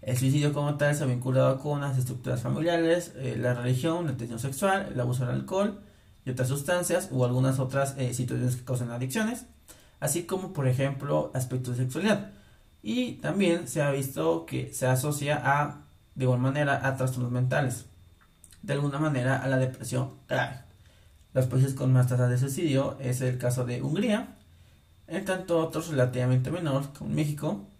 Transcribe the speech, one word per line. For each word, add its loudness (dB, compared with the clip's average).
El -2
suicidio 4
como 0
tal 2
se -2
ha 0
vinculado 2
con -2
las 0
estructuras -4
familiares, 2
eh, -6
la 2
religión, 0
la -2
tensión -6
sexual, 0
el -4
abuso 0
del -2
alcohol -2
y -6
otras 0
sustancias 0
u 2
algunas 2
otras, 0
eh, -2
situaciones 0
que -10
causan -2
adicciones, -4
así -2
como, -6
por 0
ejemplo, 0
aspectos -4
de 0
sexualidad. 0
Y -2
también 0
se -2
ha 2
visto -2
que -6
se 0
asocia 0
a, 0
de -2
igual 4
manera, 2
a 0
trastornos -2
mentales, 0
de -2
alguna 0
manera 2
a -2
la 2
depresión -2
grave. -2
Los 2
países 2
con 2
más 6
tasas 4
de 2
suicidio 0
es -2
el 0
caso 0
de -4
Hungría, 0
en -6
tanto 0
otros -2
relativamente 2
menor, -2
como -10
México -2